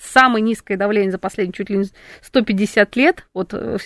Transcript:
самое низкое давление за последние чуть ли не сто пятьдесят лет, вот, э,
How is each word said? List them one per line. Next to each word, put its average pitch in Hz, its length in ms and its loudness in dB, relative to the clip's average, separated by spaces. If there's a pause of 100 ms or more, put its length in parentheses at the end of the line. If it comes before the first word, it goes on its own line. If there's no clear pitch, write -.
самое 247 420 2
низкое 220 340 -2
давление 202 320 0
за 185 80 -4
последние 190 360 -6
чуть 196 160 -8
ли 196 80 -2
не 196 80 0 (360)
сто - 200 0
пятьдесят 208 560 0
лет, 311 360 2
вот, 190 200 -6
э, 226 320 -6